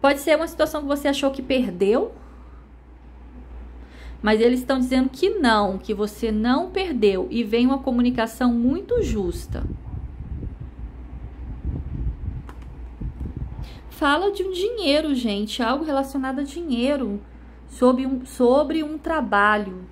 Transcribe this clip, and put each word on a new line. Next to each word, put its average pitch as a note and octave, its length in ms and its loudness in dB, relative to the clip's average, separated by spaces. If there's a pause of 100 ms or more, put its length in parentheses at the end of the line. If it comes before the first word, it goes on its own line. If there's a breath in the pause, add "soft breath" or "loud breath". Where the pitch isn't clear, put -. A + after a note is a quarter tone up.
Pode C#4+ 180 4
ser D#4 160 4
uma D#4+ 120 0
situação D#4 340 0
que C#4+ 60 -4
você C#4+ 200 0
achou C#4 220 2
que C4+ 120 -4
perdeu, B3 720 2 (2000 loud breath)
mas G#3+ 200 4
eles B3 180 6
estão C4 200 0
dizendo C4 280 2
que F#4 220 2
não, A3 480 4
que G#3+ 160 -4
você G#3 380 -2
não B3 400 2
perdeu. G#3+ 580 2
E A#3 140 0
vem A#3 240 4
uma C4+ 100 4
comunicação B3 760 2
muito E4 520 2
justa. - 600 -2 (4000 loud breath)
Fala D#4+ 400 2
de F#4+ 120 -4
um F#4+ 80 -2
dinheiro, F4 600 0
gente, G#3+ 480 -2
algo C4+ 240 0
relacionado C4+ 540 -2
a C#4+ 40 -2
dinheiro, C4+ 800 -2 (480 loud breath)
sobre B3+ 360 4
um, C4 200 -2
sobre C#4+ 580 4
um D4+ 140 -6
trabalho. G#3 960 2